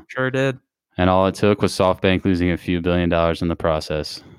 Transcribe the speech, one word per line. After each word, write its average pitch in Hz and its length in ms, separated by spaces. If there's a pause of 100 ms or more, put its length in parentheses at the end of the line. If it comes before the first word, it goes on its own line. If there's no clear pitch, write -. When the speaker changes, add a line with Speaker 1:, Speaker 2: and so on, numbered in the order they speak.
Speaker 1:
Sure 131 240
did. 131 260 (400)
Speaker 2:
And 90 100
all 92 200
it 95 80
took 104 260
was 95 100
SoftBank 92 540
losing 90 240
a 85 80
few 87 240
billion 87 280
dollars 85 340
in 87 40
the 85 80
process. 78 640 (200)